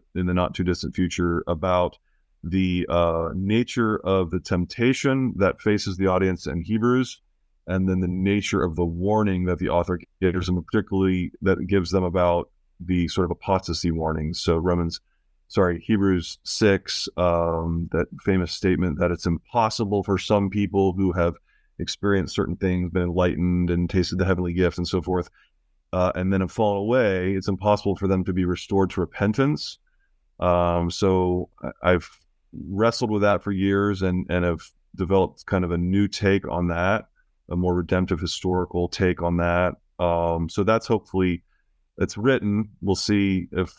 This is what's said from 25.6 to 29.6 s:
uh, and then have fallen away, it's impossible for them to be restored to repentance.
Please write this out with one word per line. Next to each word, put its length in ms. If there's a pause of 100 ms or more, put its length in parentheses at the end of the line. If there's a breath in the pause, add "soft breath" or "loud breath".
uh, 220
and 180
then 80
have 100
fallen 280
away, 540
it's 160
impossible 460
for 120
them 160
to 100
be 120
restored 440
to 120
repentance. 760 (600)